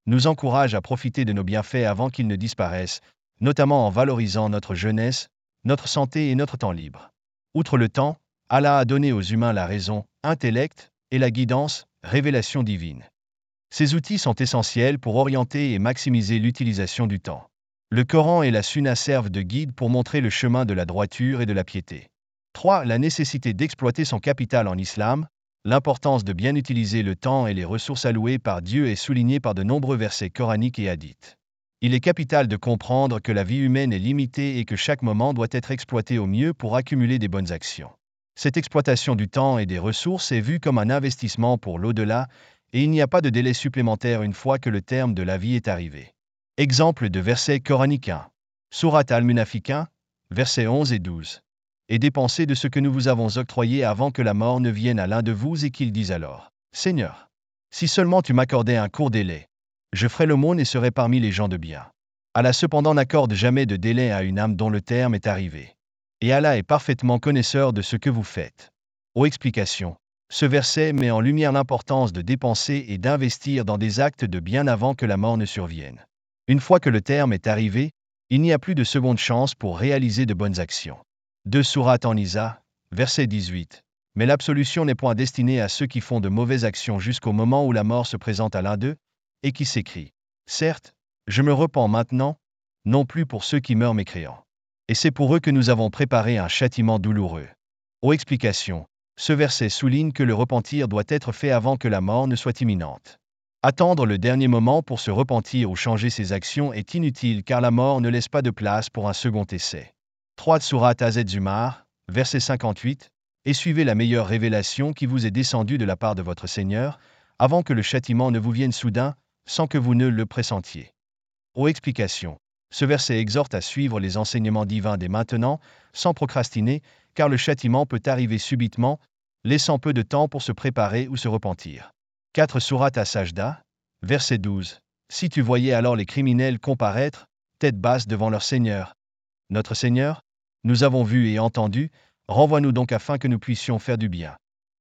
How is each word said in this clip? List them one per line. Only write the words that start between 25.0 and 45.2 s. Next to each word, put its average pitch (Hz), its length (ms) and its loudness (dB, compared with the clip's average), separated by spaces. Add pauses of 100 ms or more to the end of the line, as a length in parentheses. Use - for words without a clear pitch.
l'importance 131 580 0
de 98 80 -4
bien 113 240 -2
utiliser 113 460 0
le 98 140 0
temps 131 320 -2
et 104 80 -2
les 90 100 -4
ressources 113 400 -6
allouées 120 320 0
par 92 240 -4
Dieu 123 260 0
est 104 80 -2
soulignée 127 440 2
par 117 160 -2
de 95 80 -2
nombreux 131 340 0
versets 104 320 -4
coraniques 117 500 -2
et 98 100 -2
hadiths. 78 480 -10 (440)
Il 123 140 2
est 123 40 2
capital 147 480 2
de 104 80 0
comprendre 120 640 0
que 117 120 -4
la 101 120 2
vie 113 140 -2
humaine 135 340 2
est 95 80 0
limitée 135 600 -2
et 110 60 -2
que 107 100 -6
chaque 135 260 -2
moment 120 320 2
doit 117 180 0
être 127 200 -4
exploité 120 480 -2
au 98 80 0
mieux 131 260 2
pour 117 220 -4
accumuler 127 440 2
des 104 80 0
bonnes 90 240 -2
actions. - 400 -10 (440)
Cette 139 220 -2
exploitation 135 580 0
du 104 120 0
temps 135 320 0
et 101 60 -2
des 90 140 -4
ressources 139 520 -4
est 117 100 0
vue 139 180 -2
comme 131 180 0
un 110 120 2
investissement 123 680 0
pour 85 220 -8
l'au-delà, 113 480 -2 (460)
et 131 100 2
il 151 60 2
n'y 156 120 4
a 135 60 4
pas 180 140 4
de 147 80 2
délai 123 240 2
supplémentaire 120 720 -2
une 104 100 -2
fois 135 260 -2
que 123 100 -4
le 101 120 0
terme 127 320 -2
de 92 100 -4